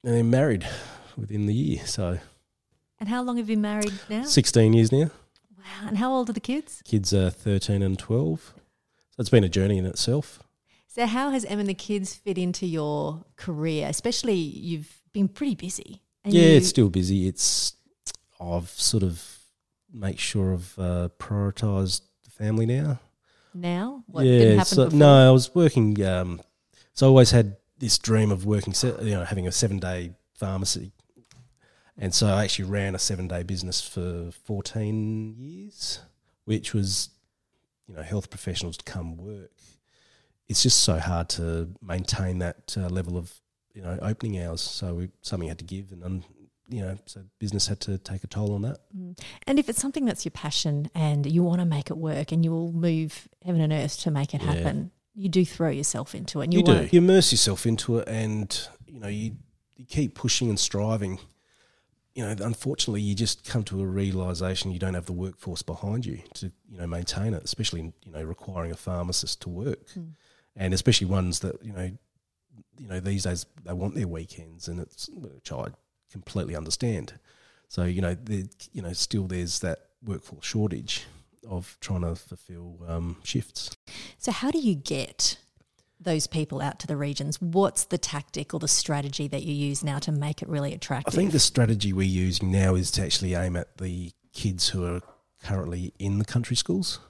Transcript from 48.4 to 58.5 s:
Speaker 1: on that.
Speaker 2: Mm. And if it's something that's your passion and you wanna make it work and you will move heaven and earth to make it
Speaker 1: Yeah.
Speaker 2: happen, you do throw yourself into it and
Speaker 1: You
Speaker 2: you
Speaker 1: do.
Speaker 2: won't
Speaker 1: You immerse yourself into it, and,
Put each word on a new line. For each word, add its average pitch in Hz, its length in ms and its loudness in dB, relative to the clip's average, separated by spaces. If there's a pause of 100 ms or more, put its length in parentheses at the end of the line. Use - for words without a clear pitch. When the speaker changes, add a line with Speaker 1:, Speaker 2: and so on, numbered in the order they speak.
Speaker 1:
on 101 100 -2
that. 127 160 -6 (160)
Speaker 2:
Mm. 180 240 -14 (280)
And 277 120 2
if 294 100 -2
it's 226 100 -2
something 277 260 -2
that's - 200 -2
your - 60 -4
passion 147 640 -2
and 147 300 2
you 165 180 4
wanna 175 220 2
make 151 240 0
it - 80 -6
work 156 340 -4
and 165 120 2
you 165 80 2
will 165 200 -2
move 165 560 -2 (160)
heaven 175 180 2
and 156 120 2
earth 151 280 -2
to 165 100 0
make 143 220 -2
it 147 80 -4
Speaker 1:
Yeah. - 120 2
Speaker 2:
happen, 139 380 -2 (220)
you 196 160 -4
do 180 160 4
throw 165 240 -2
yourself 143 460 -4
into - 260 -6
it 131 40 -2
and 170 80 0
Speaker 1:
You 175 60 8
Speaker 2:
you 170 60 6
Speaker 1:
do. 170 80 8
Speaker 2:
won't - 200 4
Speaker 1:
You 180 60 10
immerse 185 320 8
yourself 107 340 2
into 117 340 0
it, - 80 -4
and, 107 600 -4 (200)